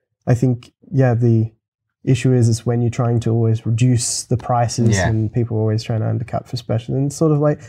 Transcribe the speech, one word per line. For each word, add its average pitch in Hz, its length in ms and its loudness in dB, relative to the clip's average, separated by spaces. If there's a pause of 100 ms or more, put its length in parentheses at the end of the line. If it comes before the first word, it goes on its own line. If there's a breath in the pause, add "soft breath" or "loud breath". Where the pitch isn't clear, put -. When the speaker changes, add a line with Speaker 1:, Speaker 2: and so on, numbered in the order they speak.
(260)
Speaker 1:
I 123 80 2
think, 120 380 -2 (200)
yeah, 131 220 2
the 113 380 2 (520)
issue 131 280 2
is, 120 160 4
is 113 160 -2
when 120 180 0
you're 120 80 0
trying 120 300 0
to 113 100 -2
always 113 360 0
reduce 120 580 0
the 120 120 -2
prices 120 600 0
Speaker 2:
Yeah. 90 120 2
Speaker 1:
and 110 240 -2
people 117 240 -2
are 110 40 0
always 110 220 0
trying 113 180 -4
to 110 80 -2
undercut 110 400 -6
for - 80 -8
special, 113 380 -4
and 135 120 0
it's 143 100 -6
sort 160 160 2
of 147 80 2
like, 147 280 0